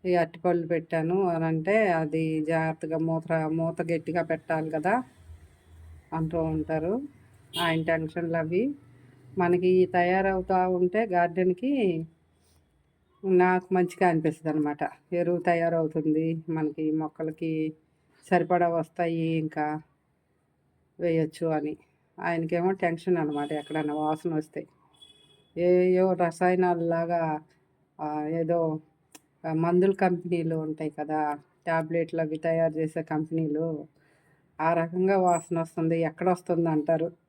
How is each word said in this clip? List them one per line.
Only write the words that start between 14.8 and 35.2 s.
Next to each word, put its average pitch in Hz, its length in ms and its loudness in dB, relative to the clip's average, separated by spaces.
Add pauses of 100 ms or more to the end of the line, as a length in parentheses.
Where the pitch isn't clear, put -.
ఎరువు 175 260 0 (100)
తయారవుతుంది, 160 760 0 (220)
మనకి 156 420 -4
మొక్కలకి 156 640 -4 (720)
సరిపడా 175 440 2 (100)
వస్తాయి, 165 460 -2 (200)
ఇంకా 151 220 -4 (1300)
వేయచ్చు 165 480 0
అని. 151 300 -2 (400)
ఆయనకేమో 170 540 -2
టెన్షన్ 175 460 0
అనమాట, 147 340 -2
ఎక్కడైనా 151 420 -4
వాసన 156 400 -2
వస్తే. 151 300 -6 (920)
ఏయో 180 580 4
రసాయనాలలాగా, 170 1080 2 (760)
ఆ, 156 80 -6 (340)
ఏదో, 160 380 0 (680)
ఆ, 160 80 -4
మందుల 180 480 4
కంపెనీలు 175 540 0
ఉంటాయి 156 420 -6
కదా, 151 220 -4 (480)
టాబ్లెట్లు 165 540 -2
అవి 156 160 -2
తయారు 165 420 0
చేసే 160 220 -2
కంపెనీలు, 156 640 -2 (920)
ఆ 160 140 0
రకంగా 180 440 0
వాసన 175 420 2